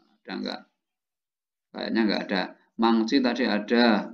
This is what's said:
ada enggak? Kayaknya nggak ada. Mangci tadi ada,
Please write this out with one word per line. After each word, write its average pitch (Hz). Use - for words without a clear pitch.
ada 95
enggak? 98
Kayaknya 98
nggak 92
ada. 92
Mangci 113
tadi 123
ada, 110